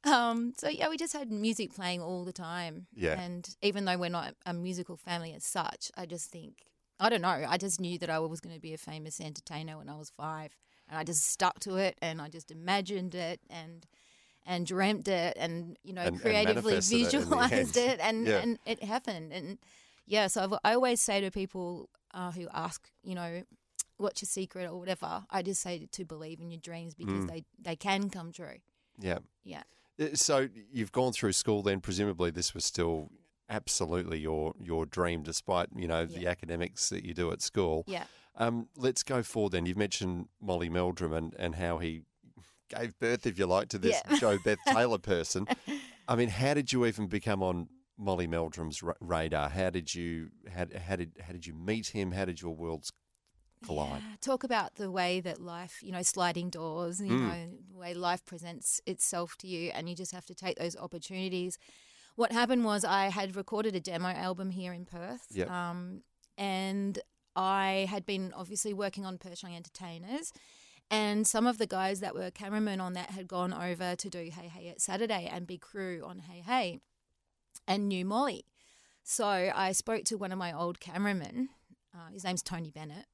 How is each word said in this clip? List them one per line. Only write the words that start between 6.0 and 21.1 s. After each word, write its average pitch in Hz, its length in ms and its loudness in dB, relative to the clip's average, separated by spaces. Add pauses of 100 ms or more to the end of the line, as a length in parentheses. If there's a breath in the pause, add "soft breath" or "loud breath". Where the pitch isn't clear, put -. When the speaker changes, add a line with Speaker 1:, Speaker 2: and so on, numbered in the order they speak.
Speaker 2:
just 165 260 -8
think, 156 360 -18 (340)
I 202 80 6
don't 220 140 4
know, 165 260 2
I 160 80 4
just 190 240 0
knew 175 180 -2
that 165 120 -4
I 160 80 2
was 160 220 -2
gonna 165 200 -14
be 160 140 -10
a 156 40 -12
famous 156 420 -10
entertainer 156 580 -10
when 143 100 -14
I 143 80 -10
was 151 140 -14
five. 156 440 -8 (320 soft breath)
And 156 120 -6
I 156 40 -2
just 160 220 2
stuck - 360 4
to 190 160 -2
it 190 260 4
and 160 180 -2
I 147 80 -8
just 160 220 -16
imagined 185 640 0
it 175 340 -4
and, 165 380 -14 (580 soft breath)
and 175 220 0
dreamt 190 420 2
it 175 320 2
and, 170 420 -4
you 185 120 -12
know, 180 80 -4
Speaker 1:
And, - 140 2
and - 40 -8
Speaker 2:
creatively 214 540 4
Speaker 1:
manifested 226 240 4
it - 20 8
in 240 100 6
the 277 160 6
Speaker 2:
visualized 247 520 4
Speaker 1:
end. 240 120 4
Speaker 2:
it 208 100 0
and, 220 260 2
Speaker 1:
Yeah. 202 140 6
Speaker 2:
and 226 260 2
it 220 160 -2
happened. 202 500 -4
And 185 260 -8 (480 soft breath)
yeah, 208 200 6
so 190 180 2
I've, 190 80 0 (100)
I 214 120 6
always 247 260 6
say 202 220 4